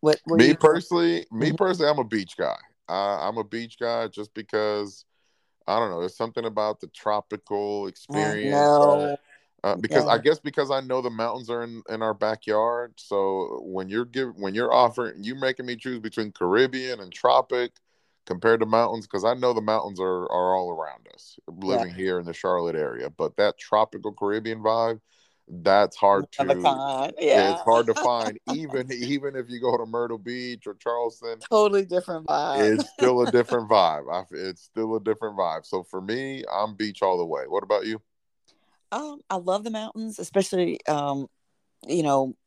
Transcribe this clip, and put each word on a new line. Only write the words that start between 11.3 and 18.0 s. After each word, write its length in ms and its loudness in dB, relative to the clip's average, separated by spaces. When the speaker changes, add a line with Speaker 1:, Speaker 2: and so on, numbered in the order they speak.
Speaker 2:
are 140 -4
in, 260 -12
in 140 -4
our 100 0
backyard. 840 -2
So 680 -2
when 260 -8
you're 160 -2
giv-, 320 -6
when 180 -4
you're 180 0
offering, 500 2
you 120 -8
making 320 -4
me 100 -8
choose 220 -8
between 340 -6
Caribbean 680 0
and 120 -16
tropic 600 2